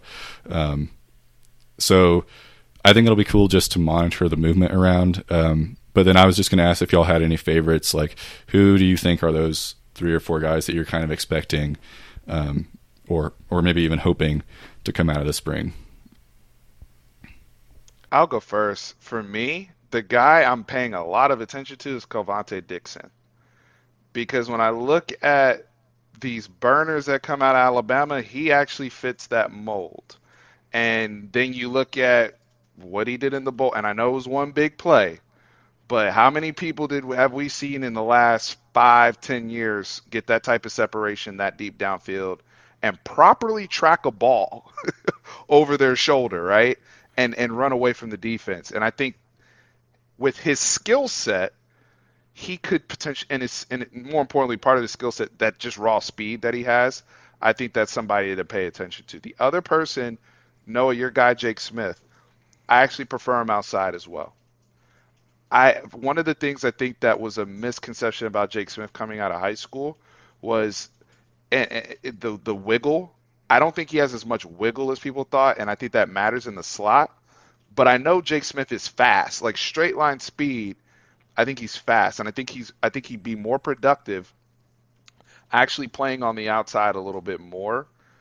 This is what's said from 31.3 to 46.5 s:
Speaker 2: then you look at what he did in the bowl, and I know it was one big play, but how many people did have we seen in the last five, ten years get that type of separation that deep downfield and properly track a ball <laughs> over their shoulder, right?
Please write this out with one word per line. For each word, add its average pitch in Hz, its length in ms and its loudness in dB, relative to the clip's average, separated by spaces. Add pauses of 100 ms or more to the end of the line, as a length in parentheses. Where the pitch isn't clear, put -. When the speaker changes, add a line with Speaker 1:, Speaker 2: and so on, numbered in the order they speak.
Speaker 2:
then 127 200 0
you 123 160 -8
look 131 280 -2
at 123 400 2 (400)
what 92 300 -6
he 123 100 -6
did 135 180 -4
in 135 100 -8
the 135 80 -4
bowl, 123 220 -2
and 107 120 -4
I 104 60 -2
know 113 180 0
it 131 40 -2
was 127 140 -8
one 143 240 -4
big 151 260 -2
play, 104 420 2 (640)
but 110 260 0
how 113 180 6
many 156 220 -4
people 151 360 -6
did 139 160 -6
have 127 280 0
we 143 160 -8
seen 139 360 -10
in 117 100 -8
the 110 80 -4
last 117 540 2 (180)
five, 120 460 4
ten 117 300 -8
years 110 600 -6
get 113 180 -6
that 113 140 0
type 117 240 -2
of 110 60 -12
separation 107 640 -6
that 98 200 -6
deep 104 200 -14
downfield 95 640 -8 (420)
and 101 220 -4
properly 214 600 4
track 165 400 0
a 131 40 0
ball 113 640 -2 (380)
<laughs> - 380 -14
over 147 280 6
their 131 200 2
shoulder, 120 460 0
right? 107 360 4 (380)